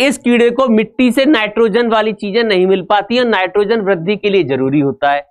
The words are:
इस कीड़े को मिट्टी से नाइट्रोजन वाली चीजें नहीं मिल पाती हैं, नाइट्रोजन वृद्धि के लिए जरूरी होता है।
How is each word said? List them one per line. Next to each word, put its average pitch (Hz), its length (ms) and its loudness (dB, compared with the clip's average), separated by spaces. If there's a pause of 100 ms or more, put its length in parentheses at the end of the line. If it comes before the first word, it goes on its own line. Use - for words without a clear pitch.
इस - 120 -2
कीड़े 240 320 2
को 254 180 0
मिट्टी 226 440 0
से 269 120 2
नाइट्रोजन 226 680 0
वाली 220 220 0
चीजें 208 320 -4
नहीं 185 220 0
मिल 190 240 0
पाती 208 260 0
हैं, 254 80 0
नाइट्रोजन 208 560 0
वृद्धि 190 360 -2
के 208 140 -4
लिए 190 140 2
जरूरी 135 360 -2
होता 139 320 -2
है। 143 180 -4